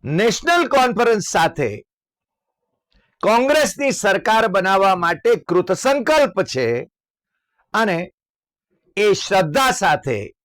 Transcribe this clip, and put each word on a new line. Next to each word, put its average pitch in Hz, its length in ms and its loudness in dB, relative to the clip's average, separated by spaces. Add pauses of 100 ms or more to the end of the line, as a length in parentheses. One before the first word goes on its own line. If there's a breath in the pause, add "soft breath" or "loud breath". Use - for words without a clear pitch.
નેશનલ 226 600 0 (100)
કોન્ફરન્સ 233 600 0
સાથે 160 340 0 (1500)
કોંગ્રેસની 262 760 0
સરકાર 220 460 0 (100)
બનાવવા 190 480 2
માટે 170 280 0 (200)
કૃતસંકલ્પ 254 920 0 (120)
છે 127 120 -2 (1080)
અને 208 240 0 (1000)
એ 208 100 2 (140)
શ્રદ્ધા 196 580 0
સાથે 143 400 -2 (240)